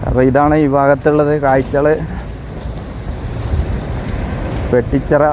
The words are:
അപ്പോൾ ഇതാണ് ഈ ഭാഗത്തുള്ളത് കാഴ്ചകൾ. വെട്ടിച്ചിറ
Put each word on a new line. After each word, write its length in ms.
അപ്പോൾ 240
ഇതാണ് 240
ഈ 20
ഭാഗത്തുള്ളത് 560
കാഴ്ചകൾ. 420
വെട്ടിച്ചിറ 500